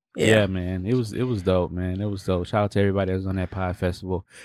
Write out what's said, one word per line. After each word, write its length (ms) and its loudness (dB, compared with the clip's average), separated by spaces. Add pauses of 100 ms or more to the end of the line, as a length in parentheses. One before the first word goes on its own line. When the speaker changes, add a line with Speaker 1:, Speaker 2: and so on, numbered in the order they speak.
(160)
Speaker 1:
Yeah. 100 0 (160)
Speaker 2:
Yeah, 60 4
man. 400 -2
It 80 2
was, 180 -2
it 100 -4
was 200 -2
dope, 280 2
man. 300 -2
It 80 -2
was 160 -6
dope. 220 0
Shout 160 2
out 80 0
to 80 0
everybody 320 2
that 80 0
was 80 -4
on 80 -2
that 160 -2
Pod 260 -4
Festival. 480 -2 (200)